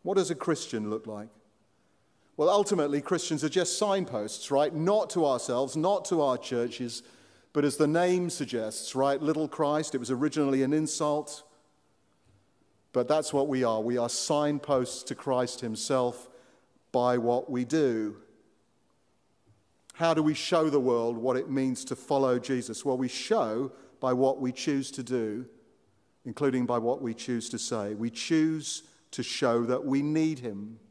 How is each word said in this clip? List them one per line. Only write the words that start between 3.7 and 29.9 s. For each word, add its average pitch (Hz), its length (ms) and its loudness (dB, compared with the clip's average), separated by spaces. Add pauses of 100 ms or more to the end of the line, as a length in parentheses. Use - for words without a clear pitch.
signposts, 180 720 -2
right? 151 240 4
Not 185 380 2
to 170 140 2
ourselves, 131 520 0
not 185 280 2
to 170 160 2
our 131 160 4
churches, 120 640 -4 (500)
but 147 120 4
as 139 120 0
the 151 100 4
name 180 420 2
suggests, 113 680 -6
right? 139 260 2
Little 156 260 0
Christ, 151 480 -2
it 131 40 0
was 120 120 -4
originally 139 520 2
an 135 100 2
insult, 151 680 -2 (1500)
but 120 140 2
that's 151 240 0
what 143 160 2
we 131 160 0
are. 110 180 2
We 123 160 -2
are 117 120 0
signposts 147 960 0
to 135 120 -8
Christ 127 460 -2
himself 120 680 -2 (640)
by 123 260 4
what 120 320 0
we 123 160 -2
do. 117 520 0 (1800)
How 165 200 2
do 156 80 4
we 151 140 4
show 160 340 2
the 143 100 4
world 120 380 2
what 123 200 0
it - 120 -4
means 131 360 0
to 127 100 -6
follow 135 420 2
Jesus? 123 480 -4
Well, 127 120 0
we 127 100 -2
show 131 640 0 (280)
by 127 140 2
what 131 260 4
we 127 120 -2
choose 135 400 -2
to 131 120 -10
do, 117 440 -4 (760)
including 127 440 0
by 120 100 2
what 120 240 0
we 117 140 -4
choose 117 340 -6
to 120 80 -8
say. 107 380 -4
We 113 160 -4
choose 160 720 0 (260)
to - 140 -8
show 120 400 2
that 123 220 -2
we 139 180 0